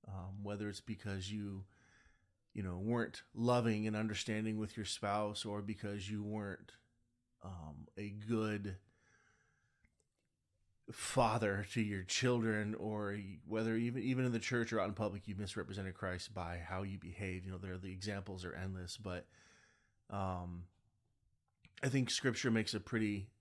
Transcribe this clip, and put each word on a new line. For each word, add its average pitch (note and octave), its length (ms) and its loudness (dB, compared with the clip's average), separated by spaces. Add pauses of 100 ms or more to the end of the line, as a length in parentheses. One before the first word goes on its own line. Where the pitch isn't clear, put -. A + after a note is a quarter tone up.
um, F#2+ 340 -6
whether G#2 280 -2
it's G2+ 120 -6
because G2 500 -4
you, G2+ 340 -2 (880)
you G#2 80 -2
know, F2+ 160 0
weren't A2+ 420 2 (140)
loving A#2 500 6
and G#2+ 100 2
understanding G#2+ 600 0
with G#2+ 180 -2
your G#2+ 120 -2
spouse, G#2 580 0
or G#2 160 -2
because G2+ 480 -4
you G#2 140 -2
weren't, G#2 480 -4 (720)
um, D#2 440 -8 (100)
a G#2 120 -6
good G#2 680 0 (2250)
father G#2+ 840 4
to A2+ 80 2
your G2+ 220 0
children, A2 720 2
or G#2 400 -2
y-, G2 220 -8 (100)
whether A2+ 280 2
even, A#2+ 260 2
even B2+ 240 4
in B2 60 4
the A#2 80 4
church A#2 340 2
or A2+ 60 4
out G#2 80 4
in G#2 60 0
public, G2+ 340 -2
you G2+ 80 -4
misrepresented F#2+ 580 -4
Christ F2+ 400 -4
by F2 340 -4
how F#2+ 160 -2
you G2 140 -4
behave. F#2 480 -4
You F#2+ 60 -4
know, F#2 60 -4
there, F#2 200 -6
the F#2 140 -6
examples F#2+ 540 -6
are E2+ 100 -6
endless, F#2 420 -6
but, F2+ 280 -4 (840)
um, F2+ 540 -2 (1160)
I C#3 80 2
think C3 200 4
Scripture B2+ 420 2
makes A2 220 4
a G#2 60 0
pretty G#2 480 0 (140)